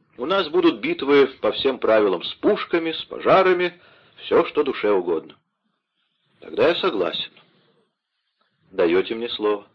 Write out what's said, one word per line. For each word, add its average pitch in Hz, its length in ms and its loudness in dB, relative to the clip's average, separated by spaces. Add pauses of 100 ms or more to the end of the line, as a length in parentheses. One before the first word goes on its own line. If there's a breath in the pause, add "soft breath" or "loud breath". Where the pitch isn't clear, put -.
(180)
"у 120 80 -6
нас 180 240 0
будут 160 300 2
битвы 139 480 2
по - 240 -2
всем 135 260 -2
правилам, 104 460 2
с - 120 -12
пушками, 170 560 -2
с - 140 -10
пожарами, 180 760 0 (380 soft breath)
все, 131 280 0
что - 180 -2
душе 113 280 -2
угодно". 87 440 -2 (1040)
"Тогда 107 300 0
я 175 60 0
согласен". 98 560 -4 (1400)
"Даете 92 440 0
мне 117 140 -8
слово?" 104 460 -4